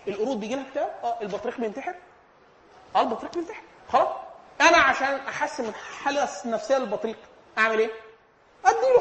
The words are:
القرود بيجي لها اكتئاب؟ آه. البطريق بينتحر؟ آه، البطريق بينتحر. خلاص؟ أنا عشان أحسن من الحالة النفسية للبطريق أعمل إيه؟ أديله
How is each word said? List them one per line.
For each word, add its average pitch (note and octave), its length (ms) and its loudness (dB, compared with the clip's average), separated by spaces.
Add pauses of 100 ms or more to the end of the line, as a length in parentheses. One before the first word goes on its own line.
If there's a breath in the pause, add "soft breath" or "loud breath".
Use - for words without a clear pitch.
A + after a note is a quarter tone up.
القرود A3 320 -2
بيجي A3 160 -6
لها C4+ 120 -6
اكتئاب؟ - 360 -6
آه. A#3 180 -4
البطريق G#3 360 -8
بينتحر؟ B3 380 -6 (1000)
آه، G#3+ 60 4
البطريق B3+ 320 -4
بينتحر. F4 280 -8 (280)
خلاص؟ C4+ 180 4 (540)
أنا E4 160 8
عشان C#4 380 4 (120)
أحسن C#4+ 360 -6
من A3 60 -4
الحالة - 600 -4 (160)
النفسية A#3 320 0
للبطريق A3 400 -4 (400)
أعمل A3 220 2
إيه؟ A3 120 2 (760)
أديله A#4 360 6